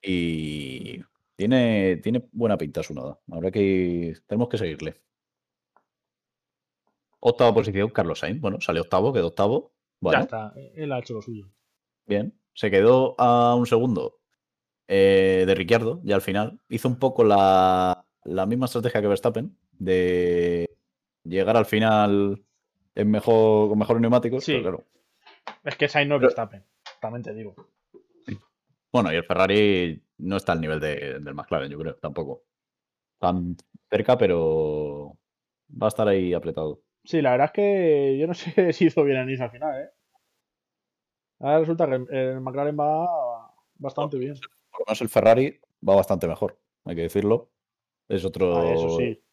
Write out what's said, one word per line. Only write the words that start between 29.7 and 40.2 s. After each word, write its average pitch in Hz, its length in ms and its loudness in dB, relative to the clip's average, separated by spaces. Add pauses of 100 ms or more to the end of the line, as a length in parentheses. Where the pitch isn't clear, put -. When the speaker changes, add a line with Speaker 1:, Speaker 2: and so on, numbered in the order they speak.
Speaker 1:
no 92 200 -6
está 90 160 -2
al 82 80 -2
nivel 78 180 -4
de, 71 400 -8
del 71 160 -14
McLaren, 73 340 -6
yo 71 100 -14
creo, 80 160 -10
tampoco. 71 480 -12 (760)
Tan 90 360 -2 (340)
cerca, 117 280 2
pero 78 1000 -2 (520)
va 107 180 -4
a - 20 4
estar 104 180 -2
ahí 95 260 2
apretado. 78 480 -6 (220)
Speaker 2:
Sí, 165 180 -2
la 135 100 2
verdad 127 160 2
es - 60 -4
que 165 640 2
yo 156 80 0
no 175 60 -4 (100)
<laughs> 175 300 2
sé - 0 -
si - 120 0
hizo 156 180 2
bien 139 140 2
el 127 100 -4
Nice 131 160 -6
al 113 80 -8
final, 135 320 -8
¿eh? 175 60 -16 (1500)